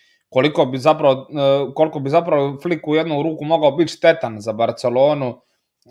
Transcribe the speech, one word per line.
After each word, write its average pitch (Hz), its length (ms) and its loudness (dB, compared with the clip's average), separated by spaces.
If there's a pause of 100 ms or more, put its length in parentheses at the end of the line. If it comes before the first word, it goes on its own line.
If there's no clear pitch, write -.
(300)
koliko 147 360 2
bi 127 120 -6
zapravo, 139 540 2
e, 139 420 0
koliko 156 260 -2
bi 139 100 -6
zapravo 147 520 0
Flick 170 260 -6
u 151 80 0
jednu 156 280 -2
ruku 156 220 -6
mogao 156 260 2
biti 151 200 0
štetan 117 500 0
za 110 120 -6
Barcelonu 123 880 0 (500)